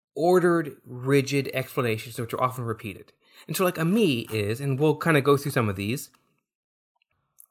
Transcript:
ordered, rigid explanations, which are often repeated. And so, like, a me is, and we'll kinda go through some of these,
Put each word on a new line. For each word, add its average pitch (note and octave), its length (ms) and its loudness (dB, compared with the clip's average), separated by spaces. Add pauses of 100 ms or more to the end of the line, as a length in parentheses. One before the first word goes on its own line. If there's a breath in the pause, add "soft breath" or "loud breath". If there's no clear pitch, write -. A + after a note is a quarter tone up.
(180)
ordered, E3+ 580 2 (100)
rigid C3 680 0
explanations, A#2+ 680 -4
which A#2 140 -8
are - 100 -4
often A#2+ 220 -2
repeated. A2 480 -8 (340 soft breath)
And E3 80 -6
so, F#3+ 100 0
like, F3 120 0
a D#3+ 80 -2
me E3+ 360 2 (120)
is, A2 300 -2
and C3+ 180 -2
we'll D3+ 160 4
kinda D3+ 240 2
go C#3+ 160 4
through C#3 160 -4
some A2+ 160 2
of F#2+ 80 -4
these, G#2 320 -6 (1400)